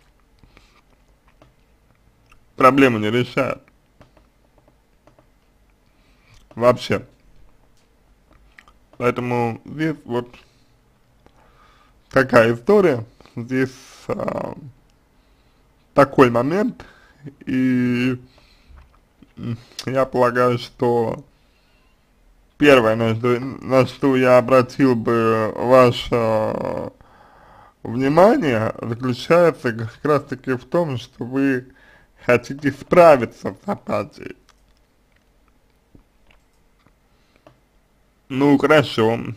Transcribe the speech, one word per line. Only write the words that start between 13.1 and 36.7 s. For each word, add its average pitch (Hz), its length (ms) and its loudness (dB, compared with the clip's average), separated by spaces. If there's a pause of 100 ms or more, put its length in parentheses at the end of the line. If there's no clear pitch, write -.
Здесь, 127 340 -4 (380)
а, - 480 -8 (1400)
такой 139 360 4
момент. 151 540 -2 (600)
И, 127 720 -2 (1200)
м, 117 220 -10 (260)
я 131 220 -2
полагаю, 123 520 0
что 120 640 -4 (1300)
первое, 127 360 6
на 113 200 0
что, 120 260 -2
на 127 460 0
что 135 300 0
я 127 200 4
обратил 127 580 2
бы 113 600 0
ваше 117 1400 0 (920)
внимание, 135 1000 0
заключается 127 920 -2
как 110 180 -10 (120)
раз-таки 139 500 -4
в 123 140 -8
том, 160 320 -4
что - 260 -14
вы 127 480 -4 (540)
хотите 139 460 -2
справиться 139 920 2
с - 40 -12
апатией. - 680 -10 (4000)